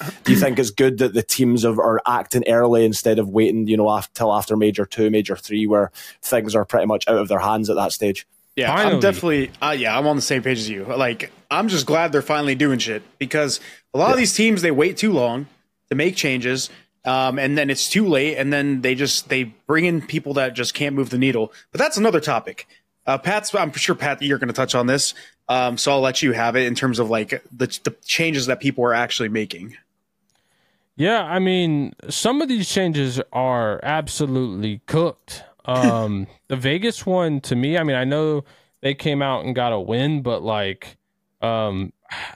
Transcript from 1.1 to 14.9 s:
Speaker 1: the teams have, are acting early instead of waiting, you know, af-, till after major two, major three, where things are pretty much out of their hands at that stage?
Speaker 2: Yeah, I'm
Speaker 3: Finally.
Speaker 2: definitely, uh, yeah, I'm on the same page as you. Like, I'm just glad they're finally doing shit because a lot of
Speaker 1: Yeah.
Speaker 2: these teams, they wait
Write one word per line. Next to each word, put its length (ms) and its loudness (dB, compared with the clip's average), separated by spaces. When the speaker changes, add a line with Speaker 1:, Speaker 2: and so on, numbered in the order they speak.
Speaker 1:
the 80 2
teams 420 2
have, 140 2
are 280 2
acting 400 0
early 380 6
instead 340 2
of 100 0
waiting, 380 2
you 100 4
know, 120 4
af-, 260 0
till 180 2
after 240 0
major 300 2
two, 240 0
major 260 0
three, 300 -2
where 240 2
things 320 0
are 100 2
pretty 220 0
much 220 0
out 100 4
of 100 -2
their 120 2
hands 280 0
at 80 -2
that 160 0
stage? 340 -4
Speaker 2:
Yeah, 160 0
I'm 120 2
Speaker 3:
Finally. 160 2
Speaker 2:
definitely, 500 2
uh, 160 -2
yeah, 220 0
I'm 80 0
on 80 2
the 80 0
same 200 -2
page 160 -2
as 120 -6
you. 140 -8
Like, 480 -4
I'm 180 0
just 180 0
glad 260 2
they're 100 2
finally 320 0
doing 240 2
shit 240 -6
because 400 -2
a 60 0
lot 120 4
of 60 4
Speaker 1:
Yeah. 60 2
Speaker 2:
these 120 0
teams, 280 2
they 80 2
wait 260 2